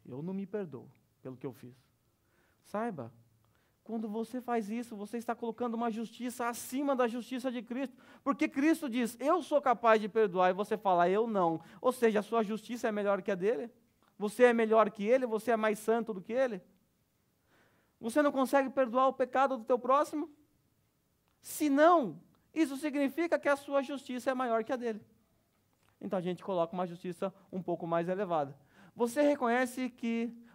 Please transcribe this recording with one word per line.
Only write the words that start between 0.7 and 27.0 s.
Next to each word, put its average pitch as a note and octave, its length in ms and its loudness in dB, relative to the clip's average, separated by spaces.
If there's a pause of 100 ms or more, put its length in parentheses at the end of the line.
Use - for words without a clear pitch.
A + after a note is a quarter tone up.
pelo C3 120 -12
que C3+ 120 -12
eu B2+ 60 -10
fiz." B2 220 -20 (840)
Saiba, G3 500 -8 (720)
quando A3+ 240 -6
você A3+ 320 -6
faz A#3 300 -4
isso, A#3 260 -8
você G3+ 220 -10
está A#3 160 -4
colocando A#3 400 -6
uma A#3 160 -2
justiça A#3 580 -6
acima C4+ 480 -2
da B3 120 2
justiça B3 440 -6
de A#3+ 120 -6
Cristo, B3+ 340 -6 (260)
porque D4 240 2
Cristo D#4 400 2
diz, A#3 320 -2
"Eu D#4 220 2
sou C#4+ 180 2
capaz A#3 400 4
de G#3+ 80 -4
perdoar", F#3 440 4
e - 20 2
você G3+ 240 -4
fala, F3+ 320 4
"Eu G#3+ 160 2
não." F3 360 0 (200)
Ou C4 100 2
seja, A3+ 280 2
a G3 40 0
sua A3+ 200 0
justiça G#3+ 440 -6
é A3 40 -2
melhor G3+ 320 0
que G#3 80 -4
a G3 40 -2
dele? A#3 360 -2 (480)
Você G#3 240 0
é A#3+ 100 10
melhor A3 380 4
que G3+ 120 -8
ele? B3+ 220 2
Você A3 260 -2
é A3+ 60 2
mais A3 220 0
santo A3+ 340 0
do F#3 80 -10
que A3 120 -10
ele? A#3+ 280 -2 (1400)
Você A#3 220 0
não C#4+ 100 4
consegue C4 380 2
perdoar C4 380 2
o C4 60 2
pecado C4 440 0
do A3 60 -10
teu B3 160 2
próximo? C#4+ 500 0 (1120)
Se - 280 -2
não, C#4 500 4 (340)
isso C#4+ 220 0
significa C#4+ 640 -2
que C#4+ 80 -4
a C#4+ 80 4
sua C#4 260 -2
justiça B3+ 500 -6
é - 20 2
maior A#3 300 0
que C4+ 100 -6
a - 20 -2
dele. A3+ 260 -6 (1000)
Então G3 180 -4
a - 20 -4
gente F3+ 220 -4
coloca E3+ 300 -2
uma F#3 120 -2
justiça F3+ 480 -8 (180)